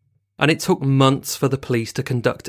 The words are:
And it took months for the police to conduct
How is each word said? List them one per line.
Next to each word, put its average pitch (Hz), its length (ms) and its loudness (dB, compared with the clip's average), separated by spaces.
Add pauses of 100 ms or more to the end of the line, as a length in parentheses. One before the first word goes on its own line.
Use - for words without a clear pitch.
(380)
And 147 120 2
it 165 100 0
took 185 200 0
months 135 560 2
for 147 100 -2
the 135 120 -2
police 117 340 -4
to 127 100 -6
conduct 123 460 -2